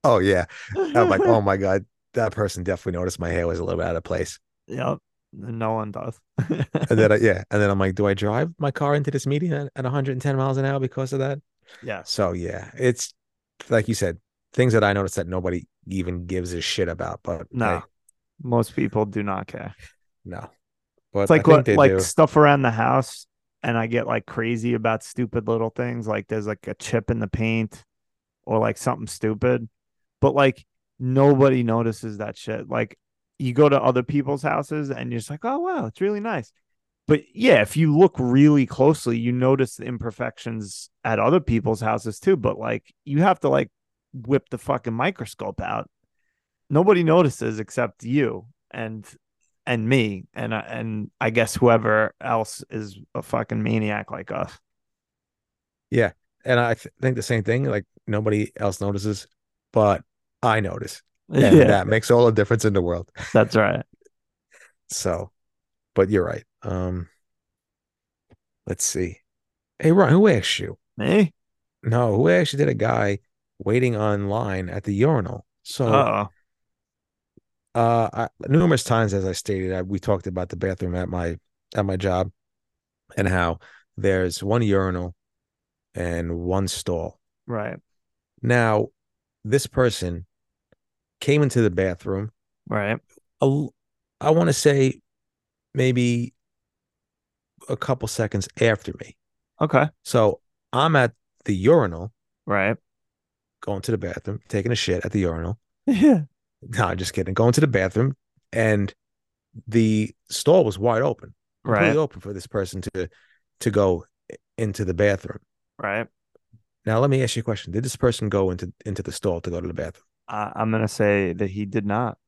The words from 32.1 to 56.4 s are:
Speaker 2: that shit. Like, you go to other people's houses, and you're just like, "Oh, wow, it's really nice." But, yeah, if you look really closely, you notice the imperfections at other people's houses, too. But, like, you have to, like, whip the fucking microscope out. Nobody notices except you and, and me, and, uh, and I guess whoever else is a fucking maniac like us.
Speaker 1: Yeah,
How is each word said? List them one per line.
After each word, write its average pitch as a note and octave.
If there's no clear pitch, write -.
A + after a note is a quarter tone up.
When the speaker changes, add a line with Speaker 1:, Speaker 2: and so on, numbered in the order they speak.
Speaker 2:
that G#2+
shit. G#2+
Like, A2+
you B2+
go C#3
to C#3
other B2
people's C#3
houses, D3+
and B2
you're A#2
just G#2+
like, D3+
"Oh, C4+
wow, E4+
it's -
really G#3
nice." G3+
But, D3+
yeah, G#3
if G#2
you D3+
look F3+
really C#3
closely, C3
you A#2
notice B2+
the -
imperfections A#2
at A2+
other C#3+
people's A2+
houses, A2
too. F#3+
But, A2+
like, A2+
you D3
have F#3
to, D3
like, C#3
whip C3
the A#2+
fucking B2
microscope A#2+
out. -
Nobody F3
notices C3+
except G#2+
you A#2
and, A2
and A#2
me, G#2+
and, A2+
uh, G#2+
and A2+
I A#2
guess A2+
whoever A2
else A2+
is G#2
a A#2+
fucking A2+
maniac G#2+
like -
us. -
Speaker 1:
Yeah, A#2